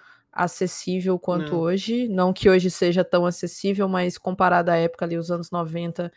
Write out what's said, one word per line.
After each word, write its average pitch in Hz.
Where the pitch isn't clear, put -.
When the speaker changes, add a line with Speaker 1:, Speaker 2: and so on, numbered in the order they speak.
Speaker 1:
acessível 180
quanto 165
Speaker 2:
Não. 170
Speaker 1:
hoje, 196
não 185
que 190
hoje 185
seja 175
tão 175
acessível, 190
mas 180
comparado 180
à 170
época 165
ali, 170
os 165
anos 170
noventa, 170